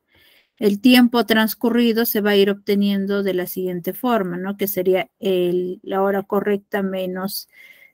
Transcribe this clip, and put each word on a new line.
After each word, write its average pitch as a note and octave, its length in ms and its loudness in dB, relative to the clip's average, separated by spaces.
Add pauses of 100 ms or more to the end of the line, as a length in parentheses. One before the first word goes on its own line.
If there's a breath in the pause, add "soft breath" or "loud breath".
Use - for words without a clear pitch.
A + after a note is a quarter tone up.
(580 soft breath)
el G3+ 220 0
tiempo B3 460 6
transcurrido A3+ 800 2
se G#3+ 160 -2
va G#3 100 2
a G3+ 60 2
ir G3 120 4
obteniendo G3+ 720 0
de G3 120 -2
la F3+ 140 -4
siguiente F#3 460 -6
forma, G3 440 -2
¿no? G3 180 -8
Que G3 120 -4
sería F#3 420 0 (100)
el, F3+ 640 -2
la G3 180 -4
hora G3 220 0
correcta G3+ 580 -4
menos F#3+ 680 -6 (440 soft breath)